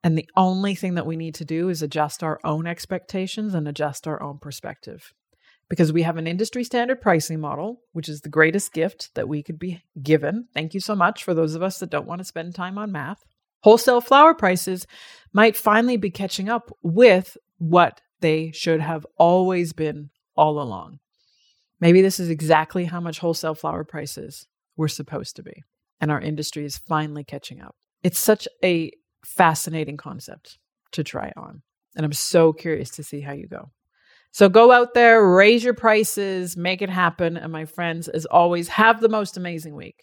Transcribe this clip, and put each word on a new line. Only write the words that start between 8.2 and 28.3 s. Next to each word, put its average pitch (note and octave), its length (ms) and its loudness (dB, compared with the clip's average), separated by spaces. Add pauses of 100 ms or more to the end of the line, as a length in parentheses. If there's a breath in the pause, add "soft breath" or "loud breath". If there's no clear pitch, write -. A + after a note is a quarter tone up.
the - 80 -14
greatest D#3 440 0
gift - 420 -6
that - 140 -6
we D3 140 -8
could D#3 160 -14
be F3 240 -12 (180)
given. D#3 540 -2
Thank D#3 200 -8
you G3 60 -6
so G#3+ 140 -6
much F3 300 0
for F3+ 100 -2
those D#3+ 220 -2
of E3 60 -6
us F#3 160 -6
that E3+ 120 -10
don't D#3 160 -6
want F3 140 -10
to F#3 40 -12
spend E3+ 300 -12
time F#3 240 -10
on G#3 140 -8
math. D3+ 320 -10 (380)
Wholesale A#3 380 6
flower D4 320 8
prices F#3 540 -2 (460 loud breath)
might G#3+ 240 4
finally A#3 400 2
be G3 140 -4
catching G3 380 -8
up A#3 220 -6 (120)
with F#3 540 4 (220)
what E3+ 420 2 (200)
they D#3+ 320 -2
should D#3+ 280 -2
have D#3 260 -6 (100)
always F3 560 2
been D3+ 380 -8 (260)
all D3+ 240 2
along. F#2+ 380 -12 (840)
Maybe F3 200 6
this F#3+ 200 2
is E3+ 100 -4
exactly D#3 540 0
how F3 160 -8
much E3+ 180 -10
wholesale D#3+ 360 -4
flower D#3+ 300 -8
prices - 640 -14 (300)
were D#3 120 -2
supposed - 480 -10
to - 60 -20
be, - 220 -20 (360)
and D3+ 120 -2
our C#3+ 80 -4
industry D3+ 440 -8
is C#3+ 140 -12
finally D3+ 460 -6
catching - 360 -16
up. - 140 -20 (280)
It's F3 180 -2
such - 260 2 (160)